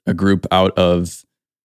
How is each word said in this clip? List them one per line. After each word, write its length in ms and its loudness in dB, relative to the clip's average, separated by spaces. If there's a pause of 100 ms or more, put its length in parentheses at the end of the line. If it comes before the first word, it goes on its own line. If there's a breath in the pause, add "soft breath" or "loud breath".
a 80 0
group 360 0
out 280 2
of, 460 0 (400)